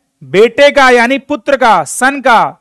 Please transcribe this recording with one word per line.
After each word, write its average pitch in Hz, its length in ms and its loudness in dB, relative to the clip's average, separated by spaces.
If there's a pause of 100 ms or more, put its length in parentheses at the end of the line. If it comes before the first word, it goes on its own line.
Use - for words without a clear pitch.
(220)
बेटे 233 480 0
का 269 200 2
यानी 247 300 0
पुत्र 285 360 -6
का, 202 280 0
सन 269 360 -4
का। 220 240 0 (160)